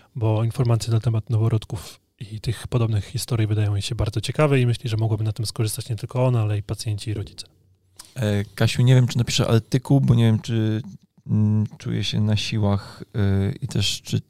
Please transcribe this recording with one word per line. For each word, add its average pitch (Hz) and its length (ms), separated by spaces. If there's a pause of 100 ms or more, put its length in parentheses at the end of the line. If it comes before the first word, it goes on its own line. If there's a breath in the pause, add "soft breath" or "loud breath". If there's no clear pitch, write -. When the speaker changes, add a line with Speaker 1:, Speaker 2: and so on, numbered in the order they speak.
(160 loud breath)
Speaker 1:
bo 110 280
informacje 117 480
na 113 80
temat 113 300
noworodków 110 720 (320)
i 107 80
tych - 280
podobnych 110 360
historii 110 420
wydają 104 280
jej 98 80
się - 120
bardzo 107 260
ciekawe 139 400
i 123 60
myśli, 120 240
że 107 60
mogłaby 107 280
na 110 80
tym 107 140
skorzystać - 420
nie 113 80
tylko 127 300
ona, 123 160
ale 107 160
i 98 40
pacjenci 107 480
i 101 40
rodzice. - 320 (680)
Speaker 2:
E, 104 300
Kasiu, - 380
nie 127 120
wiem, 127 120
czy - 120
napiszę 117 300
artykuł, 131 520
bo 131 140
nie 117 100
wiem, 110 160
czy, 110 420 (440)
mm, 107 400 (120)
czuję 113 260
się 110 160
na 107 160
siłach, 101 680 (120)
e, 98 380
i - 160
też 104 340
czy 110 280